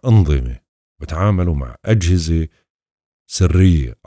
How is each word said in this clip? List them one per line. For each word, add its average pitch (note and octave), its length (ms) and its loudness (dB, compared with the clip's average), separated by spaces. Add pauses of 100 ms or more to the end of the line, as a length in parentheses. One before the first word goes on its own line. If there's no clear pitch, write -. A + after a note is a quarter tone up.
أنظمة، D2 540 0 (400)
بيتعاملوا F2 560 -2
مع C2 200 -8 (100)
أجهزة E2+ 600 0 (800)
سرية E2+ 800 2